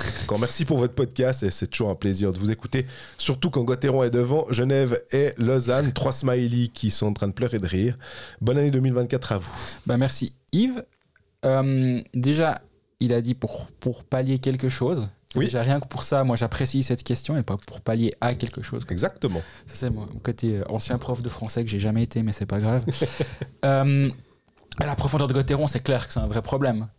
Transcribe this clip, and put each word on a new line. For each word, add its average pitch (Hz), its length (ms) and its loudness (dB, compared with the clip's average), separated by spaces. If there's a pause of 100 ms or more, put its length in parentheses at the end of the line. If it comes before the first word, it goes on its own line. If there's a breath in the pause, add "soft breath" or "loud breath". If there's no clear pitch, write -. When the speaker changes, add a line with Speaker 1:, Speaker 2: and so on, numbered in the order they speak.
(240 loud breath)
Speaker 1:
Encore - 140 -2
merci 120 260 0
pour 139 140 2
votre 120 160 2
podcast 127 480 0
et 98 80 2
c'est - 160 -2
toujours 107 240 -2
un 92 40 0
plaisir 98 380 0
de 90 60 -4
vous 104 120 0
écouter. 131 360 -2 (320 loud breath)
Surtout 139 320 0
quand 131 140 0
Gauthieron 127 380 2
est 123 80 4
devant, 127 380 2
Genève 127 500 2 (140)
et 139 240 4
Lausanne. » 131 580 2
Trois 135 200 0
smileys 123 540 2
qui 110 220 -2
sont 107 180 0
en 107 40 0
train 101 160 -2
de 95 60 -4
pleurer 117 240 -2
de 95 80 -2
rire. 104 300 0 (440 loud breath)
Bonne 120 160 2
année 147 140 4
deux 131 100 2
mille 131 140 2
vingt-quatre 123 380 0
à 101 60 0
vous. 85 140 -8 (320 loud breath)
Speaker 2:
Bah, 120 140 2
merci 131 340 0 (200)
Yves. 247 300 2 (640)
Euh, 131 560 2 (120)
déjà, 147 480 2 (380)
il 120 140 2
a 117 80 4
dit 120 140 0
pour, - 320 -6 (120)
pour - 240 -4
pallier 131 360 0
quelque 131 300 0
chose. 127 400 0 (280)
Speaker 1:
Oui. 135 80 2
Speaker 2:
Déjà, 120 180 0
rien 135 160 2
que 135 80 -6
pour - 160 -10
ça, 135 220 0
moi, 123 100 2
j'apprécie 131 480 0
cette 127 220 -2
question 127 320 -2
et 127 80 0
pas 98 120 -4 (120)
pour - 140 -16
pallier 113 380 0
à 120 140 0
quelque 117 280 -6
chose. 113 280 -8
Speaker 1:
Exactement. 95 500 -2 (260 loud breath)
Speaker 2:
Ça, - 100 -14
c'est 123 140 -4
mon 110 160 -6 (180)
côté, 113 320 0
euh, 98 120 -2
ancien 120 300 -2
prof 123 240 -4
de 120 60 -4
français 113 340 -4
que 113 80 -2
j'ai 104 80 -2
jamais 107 240 2
été, 113 220 -2
mais 107 80 0
c'est 101 140 -2
pas 98 120 2
grave. 113 300 2
Speaker 1:
<laughs> - 760 -4
Speaker 2:
Euh, 139 440 4 (680)
à 147 80 -2
la 143 100 -2
profondeur 139 320 0
de 127 60 2
Gauthieron, 139 320 2
c'est - 140 -2
clair 123 260 0
que - 80 -10
c'est - 60 -2
un 110 60 0
vrai 107 160 0
problème. 120 460 0 (100)